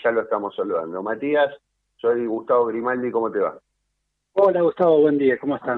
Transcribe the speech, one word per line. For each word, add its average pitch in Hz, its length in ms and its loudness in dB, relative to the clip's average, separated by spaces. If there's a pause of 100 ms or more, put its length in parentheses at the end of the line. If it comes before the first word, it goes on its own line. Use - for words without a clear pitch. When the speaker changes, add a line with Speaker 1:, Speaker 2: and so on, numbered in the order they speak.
Speaker 1:
ya 120 100 0
lo 113 100 0
estamos 101 340 -4
saludando. 90 460 -6
Matías, 139 520 -2 (440)
soy 120 260 -2
Gustavo 113 420 0
Grimaldi, 123 440 -4
¿cómo 113 200 -2
te 101 100 -4
va? 87 180 -4 (760)
Speaker 2:
Hola, 185 300 4
Gustavo, 160 380 4
buen 147 180 4
día, 131 200 2
¿cómo 135 180 -4
estás? 123 220 -4